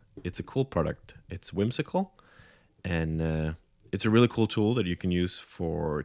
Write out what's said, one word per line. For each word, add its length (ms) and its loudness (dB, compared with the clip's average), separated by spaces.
it's 160 -6
a 40 -6
cool 220 -2
product. 500 -4
It's 220 -10
Whimsical, 640 -2
and, 380 0
uh, 320 0
it's 140 -2
a 40 2
really 180 8
cool 200 2
tool 280 2
that 100 0
you 100 -2
can 160 -2
use 280 0
for 640 -4